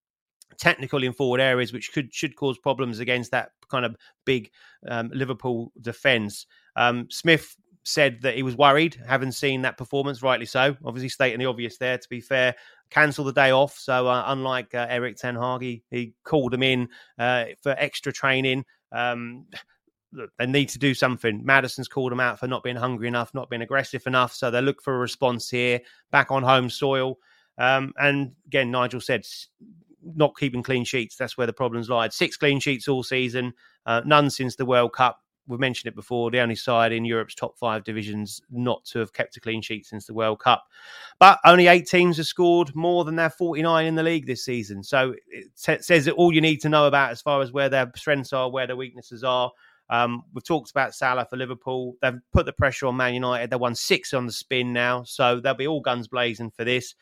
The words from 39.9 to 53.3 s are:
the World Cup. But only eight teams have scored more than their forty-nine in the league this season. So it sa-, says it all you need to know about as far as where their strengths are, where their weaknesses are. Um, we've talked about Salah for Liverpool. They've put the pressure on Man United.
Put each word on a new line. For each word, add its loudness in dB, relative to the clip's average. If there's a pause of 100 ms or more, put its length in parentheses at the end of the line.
the -16
World -2
Cup. 4 (560)
But 12
only 10
eight 8
teams 4
have -4
scored 4
more 0
than -4
their 0
forty-nine 0
in 0
the 0
league 0
this -6
season. -6
So 0 (120)
it -18
sa-, -2
says 4
it 2
all 6
you 4
need 2
to 0
know 6
about 4
as -12
far 0
as -4
where 0
their 0
strengths -2
are, -2
where -4
their -8
weaknesses -14
are. 0 (380)
Um, 0 (100)
we've -12
talked -2
about -2
Salah 0
for -12
Liverpool. -8
They've 0 (120)
put 2
the -8
pressure 0
on 0
Man -2
United. -2